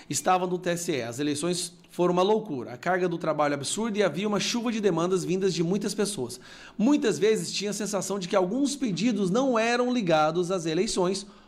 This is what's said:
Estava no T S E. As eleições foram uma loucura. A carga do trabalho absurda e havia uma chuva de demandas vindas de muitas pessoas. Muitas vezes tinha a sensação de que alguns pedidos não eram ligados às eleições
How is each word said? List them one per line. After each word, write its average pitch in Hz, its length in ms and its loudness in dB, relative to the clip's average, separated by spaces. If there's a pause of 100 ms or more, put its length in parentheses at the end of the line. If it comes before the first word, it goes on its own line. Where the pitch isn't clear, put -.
(100)
Estava 185 360 2
no 180 120 -2
T 175 120 -2
S 170 200 -2
E. 135 120 -2
As 117 180 -8
eleições 151 520 -2 (160)
foram 175 240 2
uma 180 100 4
loucura. 175 520 0
A - 20 -10
carga 180 320 0
do 170 80 -2
trabalho 151 380 0
absurda 196 420 -4
e 208 60 2
havia 185 260 0
uma 208 120 0
chuva 233 300 -2
de 220 100 -2
demandas 180 440 0
vindas 185 300 0
de 170 80 -2
muitas 202 320 -2
pessoas. 190 440 -4 (380)
Muitas 233 420 2
vezes 196 320 2
tinha 202 200 -4
a 202 40 -4
sensação 202 440 -4
de 175 100 -6
que 208 80 0
alguns 226 400 2
pedidos 202 540 0
não 247 280 2
eram 240 320 2
ligados 170 600 2
às 180 160 -2
eleições 185 600 0 (220)